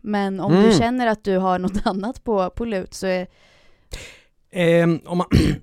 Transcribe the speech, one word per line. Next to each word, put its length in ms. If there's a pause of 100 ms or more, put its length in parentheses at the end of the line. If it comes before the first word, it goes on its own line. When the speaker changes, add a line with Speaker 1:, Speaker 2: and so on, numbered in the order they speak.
Speaker 1:
Men 380
om 120
du 60
Speaker 2:
Mm. 140
Speaker 1:
känner 340
att 180
du 140
har 200
något 220
<laughs> 60
annat 380
på, 260
på 140
lut 300
så 120
är 200 (1200)
Speaker 2:
Ehm, 560
om 120
man, 80 (360)